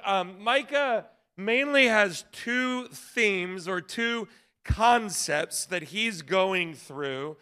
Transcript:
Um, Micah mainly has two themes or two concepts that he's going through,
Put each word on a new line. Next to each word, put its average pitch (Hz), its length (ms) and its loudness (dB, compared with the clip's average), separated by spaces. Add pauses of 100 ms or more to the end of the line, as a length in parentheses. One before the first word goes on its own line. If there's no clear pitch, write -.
Um, 190 360 -2
Micah 254 640 0 (300)
mainly 262 500 4
has 208 460 2
two 254 560 -2
themes 185 800 -2
or 185 120 -4
two 233 460 -4 (380)
concepts 202 1000 0
that 175 180 -6
he's 196 360 -4
going 185 540 0
through, 139 680 -8